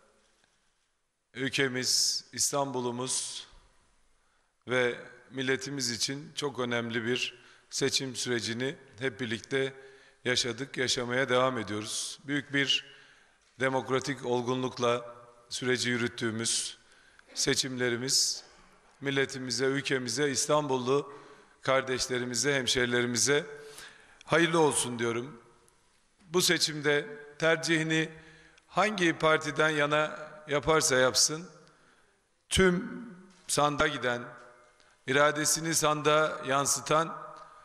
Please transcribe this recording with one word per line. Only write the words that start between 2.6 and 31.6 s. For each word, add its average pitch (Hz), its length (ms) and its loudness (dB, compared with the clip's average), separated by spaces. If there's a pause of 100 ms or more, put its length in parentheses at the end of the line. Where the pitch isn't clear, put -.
ve 123 300 0 (320)
milletimiz 131 600 -4
için 139 440 -6
çok 120 240 -6
önemli 120 460 -2
bir 120 340 -4 (320)
seçim 135 460 -2
sürecini 120 600 -2 (220)
hep 123 220 -6
birlikte 131 540 -4 (500)
yaşadık, 123 520 -2
yaşamaya 123 520 0
devam 127 300 2
ediyoruz. 107 680 -6
Büyük 135 300 -4
bir 139 300 2 (760)
demokratik 131 680 -2
olgunlukla 123 880 0 (340)
süreci 123 420 0
yürüttüğümüz 117 880 -2 (560)
seçimlerimiz 127 1080 0 (560)
milletimize, 135 680 -2
ülkemize, 135 640 0
İstanbullu 139 840 2 (500)
kardeşlerimize, 127 920 0
hemşerilerimize 123 920 2 (800)
hayırlı 165 360 4
olsun 123 380 2
diyorum. 117 420 -4 (800)
Bu 175 220 0
seçimde 147 640 2 (320)
tercihini 160 720 2 (580)
hangi 180 520 2
partiden 156 520 2
yana 151 600 0 (180)
yaparsa 143 480 4
yapsın, 147 540 2 (1000)